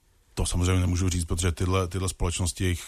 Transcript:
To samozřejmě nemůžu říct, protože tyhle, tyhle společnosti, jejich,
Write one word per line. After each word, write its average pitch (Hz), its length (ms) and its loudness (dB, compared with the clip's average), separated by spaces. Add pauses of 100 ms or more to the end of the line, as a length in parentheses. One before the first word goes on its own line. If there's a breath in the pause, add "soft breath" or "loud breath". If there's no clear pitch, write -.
(340)
To - 120 0
samozřejmě 90 360 2
nemůžu 90 280 2
říct, 87 160 0
protože 87 260 0
tyhle, 92 360 0
tyhle 92 220 -4
společnosti, 92 540 -2
jejich, 90 240 0